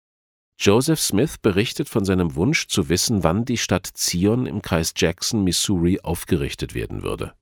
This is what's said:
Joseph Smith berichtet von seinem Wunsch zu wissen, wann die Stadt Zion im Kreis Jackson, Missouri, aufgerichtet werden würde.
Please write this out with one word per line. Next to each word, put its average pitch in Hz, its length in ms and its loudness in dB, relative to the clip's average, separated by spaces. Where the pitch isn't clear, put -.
Joseph 135 440 2
Smith - 380 0
berichtet - 500 0
von 101 160 0
seinem 90 300 2
Wunsch 110 320 0
zu 85 200 0
wissen, 90 360 0
wann 90 200 2
die 120 140 -2
Stadt - 300 -2
Zion 104 580 0
im 87 160 -6
Kreis 82 340 -2
Jackson, 95 480 0
Missouri, 90 580 2
aufgerichtet - 720 -4
werden 50 260 -6
würde. - 400 -6